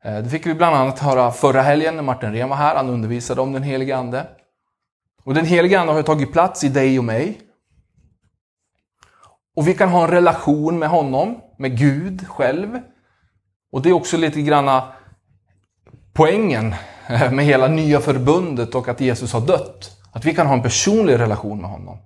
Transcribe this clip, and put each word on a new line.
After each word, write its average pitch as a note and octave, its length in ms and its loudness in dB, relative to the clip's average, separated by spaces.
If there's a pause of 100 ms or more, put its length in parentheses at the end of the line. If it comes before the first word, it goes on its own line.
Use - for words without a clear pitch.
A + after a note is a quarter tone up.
Eh, G#2+ 140 -8
det A2+ 120 -6
fick D#3 160 -6
vi E3 80 -2
bland D#3+ 220 2
annat C3+ 240 0
höra B2+ 320 2
förra C3 300 2
helgen D#3 340 2
när D#3 80 -8
Martin A#2+ 280 -4
Rehn A#2+ 180 -4
var C3+ 60 -4
här. D3 200 0
Han C3 140 -2
undervisade A#2+ 520 -4
om C3+ 120 -2
den C3+ 100 -6
heliga C3+ 340 -4
ande. B2+ 300 -6 (960)
Och C3+ 100 -4
den D#3+ 120 0
heliga F3+ 340 4
ande E3 140 0
har D#3 60 0
ju D3+ 40 -2
tagit D3+ 300 -2
plats F3 300 0
i C#3+ 60 2
dig C3+ 300 2
och A#2+ 60 -2
mig. A#2+ 360 -4 (2250)
Och D3+ 120 0
vi F3+ 60 2
kan F#3 160 2
ha F3 140 4
en E3 80 2
relation E3 680 2
med D#3 100 -2
honom, D#3+ 520 -2 (160)
med C3 200 -4
Gud E3 500 -2
själv. F3+ 520 -4 (920)
Och C3+ 100 -4
det D#3 80 2
är F#3 40 6
också E3+ 240 0
lite D#3 240 0
granna C#3 520 2 (1200)
poängen D#3 600 2 (560)
med C#3 140 2
hela C3+ 220 4
nya D3+ 320 2
förbundet C#3 760 0
och B2 120 -4
att B2 140 -4
Jesus B2 320 -2
har A#2 80 -2
dött. - 500 -2 (220)
Att A2+ 120 -8
vi D#3 100 0
kan D#3+ 120 2
ha C#3 60 4
en B2 80 2
personlig D#3 580 2
relation G#2 420 -4
med F2 80 -10
honom. F#2 360 -16